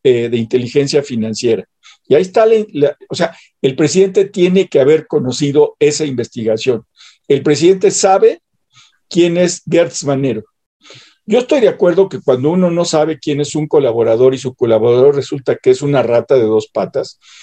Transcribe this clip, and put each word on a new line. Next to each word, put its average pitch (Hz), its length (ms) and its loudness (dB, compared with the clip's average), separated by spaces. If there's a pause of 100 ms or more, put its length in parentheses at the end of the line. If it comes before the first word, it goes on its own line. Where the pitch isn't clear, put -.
eh, 120 260 2
de 117 80 -2
inteligencia 127 640 -2
financiera. 113 640 -4 (400)
Y - 80 2
ahí 165 80 4
está, 185 220 0
la, 220 280 2
la, 143 240 -2 (120)
o - 60 -12
sea, - 220 -4 (260)
el 131 140 -2
presidente 190 500 2
tiene 180 420 0
que 143 120 2
haber 151 260 2
conocido 143 720 -2
esa 147 260 0
investigación. 113 800 -4 (440)
El 135 140 0
presidente 170 480 2
sabe - 500 2 (680)
quién 175 300 0
es - 320 -2
Gertz 165 340 0
Manero. 135 400 -4 (800)
Yo 220 140 0
estoy 254 220 0
de 202 80 4
acuerdo 180 400 2
que - 120 -12
cuando 131 300 0
uno 180 220 0
no 170 120 -2
sabe 156 360 -2
quién 147 200 -4
es 139 140 -6
un 151 140 -4
colaborador 120 680 2
y 127 40 -6
su 131 160 -10
colaborador 120 600 2
resulta 135 400 -6
que - 160 0
es 127 100 0
una 143 220 0
rata 117 320 0
de 123 80 4
dos 107 240 0
patas, - 540 -8 (220)